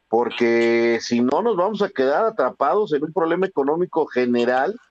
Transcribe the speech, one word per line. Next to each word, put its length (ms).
porque 920
si 220
no 200
nos 140
vamos 260
a 80
quedar 360
atrapados 640
en 140
un 80
problema 320
económico 640
general 680